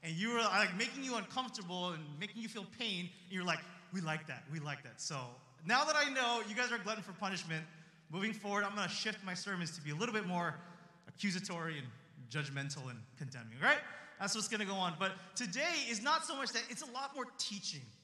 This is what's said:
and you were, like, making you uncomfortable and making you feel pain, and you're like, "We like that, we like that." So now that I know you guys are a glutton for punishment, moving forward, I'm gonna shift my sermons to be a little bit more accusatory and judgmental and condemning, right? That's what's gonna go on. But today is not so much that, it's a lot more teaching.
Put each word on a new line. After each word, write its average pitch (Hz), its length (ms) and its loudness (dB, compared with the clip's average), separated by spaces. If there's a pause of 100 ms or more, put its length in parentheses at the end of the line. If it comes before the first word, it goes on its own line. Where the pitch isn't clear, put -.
and 165 100 -2
you 202 140 0
were, 233 100 4
like, 196 380 6
making 254 260 0
you 254 120 0
uncomfortable 185 720 -2
and 160 140 -4 (160)
making 208 220 -6
you 220 60 -6
feel 202 180 -6 (120)
pain, 180 320 -2 (140)
and - 80 -14
you're 185 120 0
like, 165 160 4 (320)
"We 185 100 -2
like 156 260 0
that, 120 160 -8 (100)
we 165 60 -2
like 143 240 -4
that." 117 180 -12
So 143 180 -2 (460)
now 254 180 8
that 302 120 6
I 285 140 8
know 240 380 4
you 208 80 -2
guys 247 160 2
are 240 40 2
a 226 40 0
glutton 208 240 -2
for 190 100 -10
punishment, 165 520 -2 (460)
moving 196 200 2
forward, 202 320 2
I'm 202 120 0
gonna 196 120 2
shift 214 380 -2
my 180 80 -2
sermons 175 380 -2
to - 100 -10
be 147 80 -4
a 147 60 0
little 214 180 2
bit 208 140 2
more 175 280 2 (520)
accusatory 170 720 0
and 123 80 -6 (420)
judgmental 139 600 -2
and 117 100 -8 (180)
condemning, 120 440 -8
right? 285 180 8 (400)
That's 202 160 2
what's 214 120 0
gonna 214 180 0
go 196 100 0
on. 180 240 2
But 190 140 4 (220)
today 247 380 2 (160)
is 220 140 0
not 311 200 4
so 320 120 -2
much 269 160 0
that, 233 180 0
it's 247 140 -6
a 262 80 -8
lot 277 240 -4
more 254 100 -2 (120)
teaching. - 440 -4 (220)